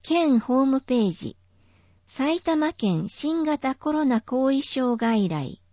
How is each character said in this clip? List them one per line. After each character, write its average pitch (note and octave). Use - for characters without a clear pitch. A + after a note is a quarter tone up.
県 D#4+
ホ B3+
ー -
ム C4+
ペ A#3
ー F3
ジ、 -
埼 D#4
玉 D#4
県 F#3
新 D#4+
型 C#4+
コ D4+
ロ D4+
ナ A#3+
後 C4
遺 C#4
症 B3
外 A3+
来。 D3+